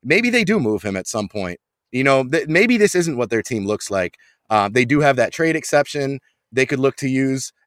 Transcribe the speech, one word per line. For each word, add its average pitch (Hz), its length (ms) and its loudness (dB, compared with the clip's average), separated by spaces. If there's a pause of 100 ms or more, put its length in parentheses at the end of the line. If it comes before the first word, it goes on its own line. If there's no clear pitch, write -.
maybe 202 260 0
they 233 140 2
do 202 160 2
move 107 240 0
him 98 140 -4
at 92 100 -8
some 107 200 -4
point. 92 320 -6 (320)
You 127 120 -2
know, 135 200 4
th-, 143 240 -2
maybe 214 300 2
this 208 160 4
isn't 170 240 0
what 120 140 -2
their 110 100 2
team 104 240 -4
looks 101 240 -4
like. 92 280 -4 (320)
Uh, 101 220 2
they 127 140 2
do 143 140 2
have 143 160 4
that 117 180 0
trade 160 220 0
exception 139 640 -2 (320)
they 131 140 2
could 135 140 -2
look 135 180 0
to 139 100 -6
use 131 440 -2 (140)